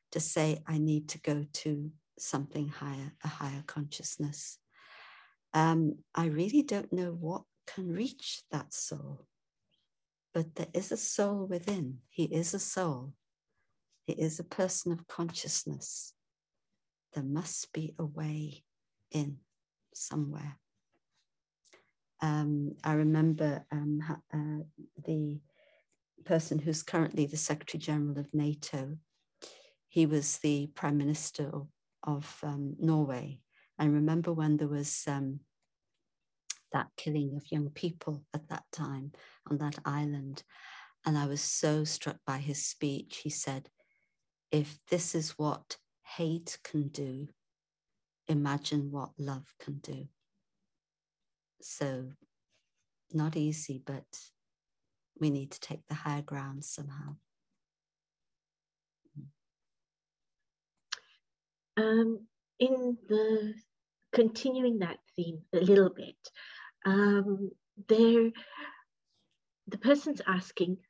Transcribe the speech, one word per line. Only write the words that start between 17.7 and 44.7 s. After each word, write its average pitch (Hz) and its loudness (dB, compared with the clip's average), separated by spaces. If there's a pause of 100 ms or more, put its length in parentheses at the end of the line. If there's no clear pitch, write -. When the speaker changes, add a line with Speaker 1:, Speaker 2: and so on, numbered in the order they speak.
Speaker 1:
be 160 -6
a 165 -4
way 151 -6 (480)
in 143 -2 (560)
somewhere. 147 -6 (1600)
Um, 151 0
I 156 2
remember, 156 4
um, 151 0
ha-, 156 -6 (120)
uh, 151 -2 (420)
the 151 -2 (840)
person 160 2
who's 156 0
currently 160 2
the 151 -6
Secretary 151 -4
General 147 0
of 143 -6
nato. 147 -2 (920)
He 165 6
was 147 2
the 147 2
Prime 147 2
Minister 147 0
of, 143 -6 (360)
of, 147 -4
um, 143 -4
Norway. 147 2 (380)
I 151 2
remember 156 4
when 151 4
there 151 0
was, 143 -2
um, 139 -2 (1300)
that 139 0 (100)
killing 147 -2
of - -10
young 147 0
people 156 -6 (100)
at 156 -8
that - -8
time 139 -6 (380)
on 147 0
that 147 -4
island. 139 -2 (640)
And 156 4
I 143 2
was 143 -2
so 151 2
struck - -4
by 135 -2
his 143 -2
speech. - -4
He 151 -4
said, 135 -6 (840)
"If 151 2 (120)